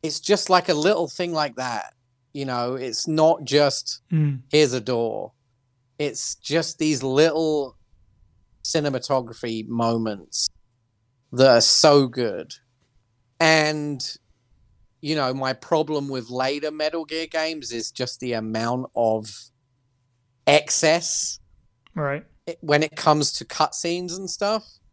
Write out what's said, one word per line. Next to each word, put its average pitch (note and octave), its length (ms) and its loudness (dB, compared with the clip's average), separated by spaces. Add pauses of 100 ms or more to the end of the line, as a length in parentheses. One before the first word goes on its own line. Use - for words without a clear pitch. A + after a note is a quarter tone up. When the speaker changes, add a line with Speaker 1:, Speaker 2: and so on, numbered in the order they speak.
Speaker 1:
It's D3+ 200 -4
just, G3 280 0
like, F3+ 200 4
a F3 40 2
little E3 360 2
thing F3 240 -6
like D3+ 240 -4
that, A#2+ 360 -6 (380)
you C#3 140 -6
know? B2 300 -4
It's B2+ 320 -6
not D#3 360 2
just, C#3+ 560 0 (120)
Speaker 2:
Mm. D3 380 0
Speaker 1:
"Here's D3 220 4
a B2+ 80 -2
door." A2 540 -4 (680)
It's - 360 -4
just D#3+ 420 -4
these D3+ 260 0
little D3 720 2 (880)
cinematography B2 1040 -4
moments A2+ 800 -2 (840)
that C3 160 6
are A#2 120 8
so C#3+ 460 6
good. A#2 480 -6 (880)
And, D3+ 760 0 (840)
you D3+ 140 -2
know, C3 180 0
my C3+ 180 -2
problem D3 560 -2
with B2+ 220 -6
later C#3 420 -2
Metal D#3 320 -4
Gear D#3+ 240 -6
games D#3 460 -6
is A2+ 180 -6
just - 300 -8
the B2 120 -4
amount A2+ 640 -4
of A2 540 0 (1000)
excess D3+ 920 2 (540)
Speaker 2:
Right. C#3+ 320 -6 (200)
Speaker 1:
it, E3+ 160 -10
when D3 220 2
it D3+ 120 -6
comes D3+ 380 4
to - 120 -6
cutscenes F3 680 -4
and F#3+ 140 -10
stuff. G#3+ 500 -6 (140)